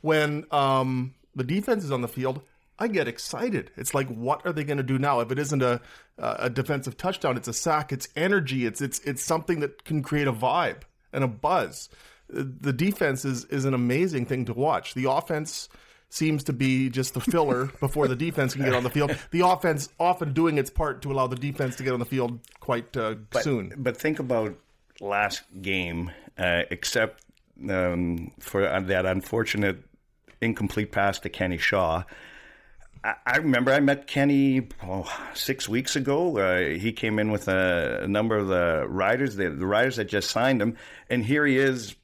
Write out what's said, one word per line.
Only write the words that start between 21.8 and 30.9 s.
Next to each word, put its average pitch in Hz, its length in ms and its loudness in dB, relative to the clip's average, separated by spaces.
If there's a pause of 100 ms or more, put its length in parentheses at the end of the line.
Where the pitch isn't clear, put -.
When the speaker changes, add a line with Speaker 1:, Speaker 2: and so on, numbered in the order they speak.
Speaker 1:
get 131 80 0
on 123 80 0
the 117 60 -2
field 120 340 -2 (200)
quite, 120 360 -4
uh, 110 180 -2 (160)
Speaker 2:
But, 120 140 0
Speaker 1:
soon. 120 320 -2
Speaker 2:
but 127 200 -2
think 156 220 -2
about 113 380 0 (440)
last 101 420 0 (180)
game, 90 500 -2 (280)
uh, 87 320 2
except, 110 520 -2 (480)
um, 87 720 0
for, 98 260 0
uh, 90 140 2
that 92 260 2
unfortunate 101 760 0 (560)
incomplete 107 520 -2